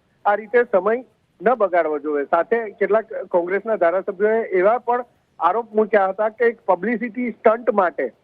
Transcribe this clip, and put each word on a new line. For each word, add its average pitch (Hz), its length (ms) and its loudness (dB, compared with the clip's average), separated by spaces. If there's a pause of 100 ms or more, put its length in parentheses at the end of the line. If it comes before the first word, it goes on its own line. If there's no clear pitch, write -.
(240)
આ 202 100 2
રીતે 220 280 0
સમય 220 420 0 (380)
ન 233 120 2
બગાડવો 170 440 0
જોવે. 147 260 -4
સાથે 202 460 0
કેટલાક 208 420 -2
કોંગ્રેસના 190 640 -2
ધારાસભ્યોએ 196 680 0
એવા 196 360 2
પણ 240 260 -2 (360)
આરોપ 214 340 0
મૂક્યા 208 340 2
હતા 214 200 -2
કે 226 160 -4
એક 233 160 0
પબ્લિસિટી 220 680 -2
સ્ટન્ટ 233 400 0
માટે 170 420 0 (120)